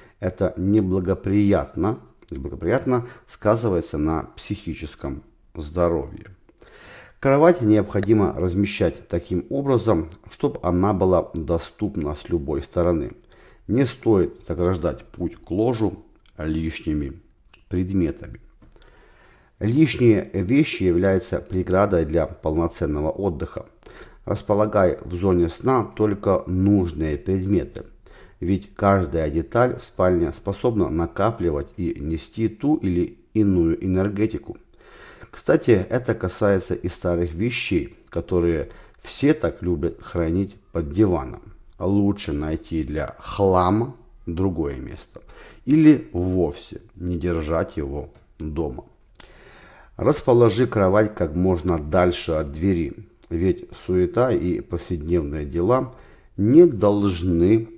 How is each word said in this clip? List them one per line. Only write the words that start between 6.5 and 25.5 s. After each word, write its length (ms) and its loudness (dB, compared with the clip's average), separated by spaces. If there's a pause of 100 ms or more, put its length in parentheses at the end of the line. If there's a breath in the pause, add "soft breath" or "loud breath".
Кровать 360 6
необходимо 760 2
размещать 720 -2
таким 420 -4
образом, 640 0 (180)
чтобы 320 -4
она 320 2
была 400 2
доступна 840 -4
с 140 -16
любой 320 -4
стороны. 520 -2 (540 soft breath)
Не 200 2
стоит 480 0 (120)
заграждать 580 -2
путь 300 -8
к 140 -20
ложу 560 -2 (320)
лишними 760 -4 (540)
предметами. 720 -4 (1160 soft breath)
Лишние 760 4
вещи 500 0
являются 560 2
преградой 640 2
для 220 0
полноценного 840 -2
отдыха. 560 -6 (600 loud breath)
Располагай 800 2
в 120 -10
зоне 340 2
сна 340 0